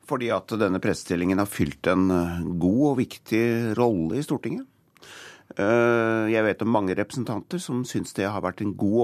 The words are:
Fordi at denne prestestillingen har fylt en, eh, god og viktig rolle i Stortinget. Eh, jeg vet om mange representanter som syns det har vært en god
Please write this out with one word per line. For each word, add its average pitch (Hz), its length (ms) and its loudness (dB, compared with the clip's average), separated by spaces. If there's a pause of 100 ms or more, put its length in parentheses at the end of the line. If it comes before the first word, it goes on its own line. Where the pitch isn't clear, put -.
Fordi 127 240 -2
at 101 240 -2
denne 95 240 2
prestestillingen 92 600 0
har 98 120 0
fylt - 400 -2
en, 92 200 4
eh, 87 280 0 (240)
god 113 300 4
og - 80 -2
viktig - 420 -2 (320)
rolle 107 440 2
i 151 40 -4
Stortinget. 160 460 -6 (920)
Eh, 113 720 2
jeg 110 100 2
vet 104 220 0
om 113 80 0
mange 95 240 0
representanter 113 640 -6
som 127 240 -6
syns 101 320 -6
det 104 80 0
har 101 180 -4
vært 90 220 -4
en 104 100 -2
god 101 300 2